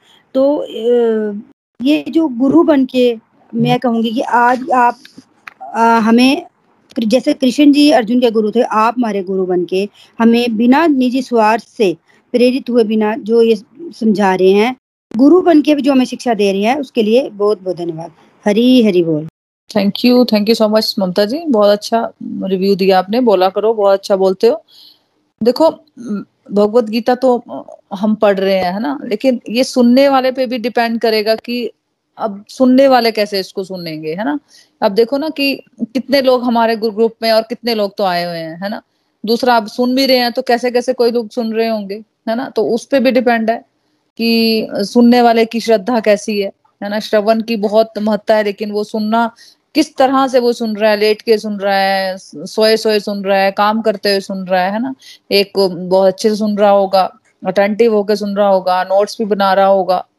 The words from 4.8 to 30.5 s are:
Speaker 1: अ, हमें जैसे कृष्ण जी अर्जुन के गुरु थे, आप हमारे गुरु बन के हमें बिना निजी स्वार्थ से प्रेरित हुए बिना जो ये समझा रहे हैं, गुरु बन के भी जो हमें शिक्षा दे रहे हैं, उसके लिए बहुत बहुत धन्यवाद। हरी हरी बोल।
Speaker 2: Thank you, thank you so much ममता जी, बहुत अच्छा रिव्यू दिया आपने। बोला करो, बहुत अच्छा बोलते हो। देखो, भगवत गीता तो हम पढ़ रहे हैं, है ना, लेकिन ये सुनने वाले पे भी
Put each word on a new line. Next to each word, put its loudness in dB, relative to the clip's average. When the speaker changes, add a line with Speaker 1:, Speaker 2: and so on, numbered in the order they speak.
Speaker 1:
अ, -2
हमें 2
जैसे 0
कृष्ण 2
जी 4
अर्जुन 2
के 2
गुरु 0
थे, 0
आप 0
हमारे -2
गुरु -4
बन -2
के -4
हमें 2
बिना 4
निजी 0
स्वार्थ 0
से -2
प्रेरित 2
हुए 2
बिना -2
जो 0
ये 2
समझा 0
रहे 4
हैं, 2
गुरु 6
बन 4
के 2
भी -2
जो 2
हमें 2
शिक्षा -4
दे 0
रहे -2
हैं, 0
उसके -4
लिए 2
बहुत -2
बहुत -6
धन्यवाद। -10
हरी 4
हरी 2
बोल। -2
Speaker 2:
Thank -2
you, 4
thank 2
you 0
so 2
much -2
ममता 0
जी, -4
बहुत 2
अच्छा -2
रिव्यू -2
दिया 2
आपने। -2
बोला 2
करो, -2
बहुत 2
अच्छा -2
बोलते 0
हो। 0
देखो, 2
भगवत 2
गीता -2
तो 0
हम -2
पढ़ 2
रहे 0
हैं, -4
है -6
ना, -6
लेकिन -2
ये 0
सुनने 2
वाले 0
पे -4
भी -6